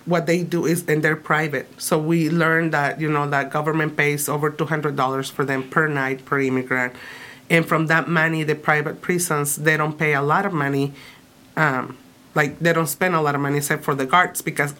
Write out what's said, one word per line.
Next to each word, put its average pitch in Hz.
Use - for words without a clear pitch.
what 170
they 170
do 160
is, 165
and 151
they're 156
private. 156
So -
we 160
learned 160
that, 143
you 156
know, 147
that 139
government 151
pays 147
over 151
two 151
hundred 147
dollars 135
for -
them 131
per 160
night 135
per 139
immigrant. 127
And 165
from 160
that 165
money, 160
the 147
private 151
prisons, 160
they 156
don't 156
pay 151
a 139
lot 156
of 190
money. 139
Um, 135
like, 156
they 170
don't 165
spend 180
a 160
lot 147
of 143
money 143
except 147
for 147
the 135
guards, 175
because 147